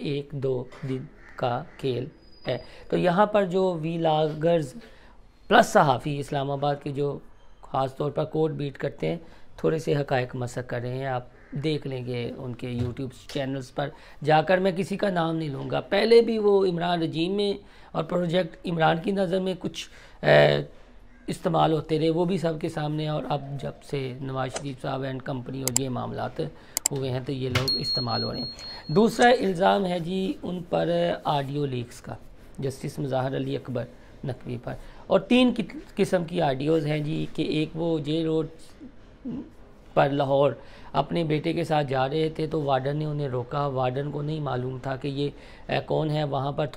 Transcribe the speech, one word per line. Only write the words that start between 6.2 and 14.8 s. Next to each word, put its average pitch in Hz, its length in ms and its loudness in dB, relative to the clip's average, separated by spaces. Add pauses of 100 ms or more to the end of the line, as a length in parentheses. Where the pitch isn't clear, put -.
के 151 80 -4
जो 143 200 -2 (520)
ख़ास 131 340 -2
तौर 147 140 -2
पर 151 140 0
कोर्ट 156 280 0
बीट 143 240 -6
करते 147 300 -4
हैं, 165 120 -2 (440)
थोड़े 160 160 2
से 156 140 0
हक़ायक़ 135 440 0
मसक 123 300 -6
कर 123 140 -4
रहे 123 100 -4
हैं, 131 160 -4
आप 123 220 -4 (260)
देख 147 320 -2
लेंगे 123 420 -6 (100)
उनके 127 340 -8
YouTube 123 380 -4 (180)
चैनल्स 135 400 -4
पर 143 220 -4 (320)
जाकर। 156 360 6
मैं 185 160 2
किसी 190 220 -2